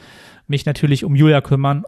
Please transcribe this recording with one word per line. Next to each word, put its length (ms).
mich 200
natürlich 380
um 120
Julia 260
kümmern 460